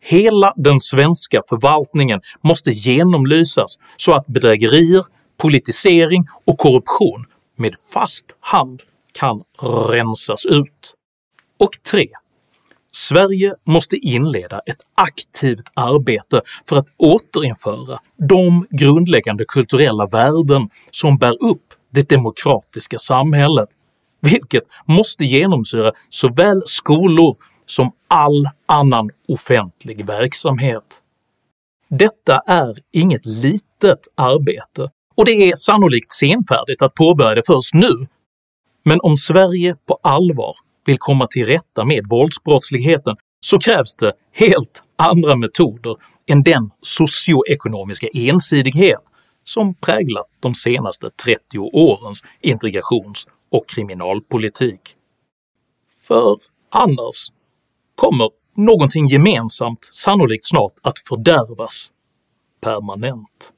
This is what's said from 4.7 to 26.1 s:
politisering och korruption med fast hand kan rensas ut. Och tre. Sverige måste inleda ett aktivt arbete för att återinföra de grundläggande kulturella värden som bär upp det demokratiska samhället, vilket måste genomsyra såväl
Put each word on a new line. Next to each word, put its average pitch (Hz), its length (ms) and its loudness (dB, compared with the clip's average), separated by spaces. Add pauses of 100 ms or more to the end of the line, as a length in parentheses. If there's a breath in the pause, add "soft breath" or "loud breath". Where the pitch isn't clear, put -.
politisering 165 920 2 (180 loud breath)
och - 140 0
korruption 123 680 0 (300)
med 113 180 -4 (180)
fast - 340 -6 (140)
hand 131 420 -2 (300)
kan 113 300 -4 (460)
rensas 113 580 -4
ut. - 480 -2 (640)
Och 196 140 2 (180)
tre. 175 180 0 (840)
Sverige 190 600 0 (100)
måste 165 320 0
inleda 120 720 -4
ett - 140 -12 (140)
aktivt - 800 -4
arbete 127 680 -2 (260 loud breath)
för 147 80 0
att 139 100 0 (100)
återinföra 127 1000 -2 (180)
de 175 540 4
grundläggande 139 800 2
kulturella 123 580 0
värden 139 640 0 (200 soft breath)
som 143 280 0
bär 120 260 0
upp - 300 -2 (160)
det 139 180 0
demokratiska 120 920 -2
samhället, 143 680 0 (520)
vilket 147 420 0 (240 soft breath)
måste 165 380 0
genomsyra 127 680 0 (160 soft breath)
såväl 185 580 2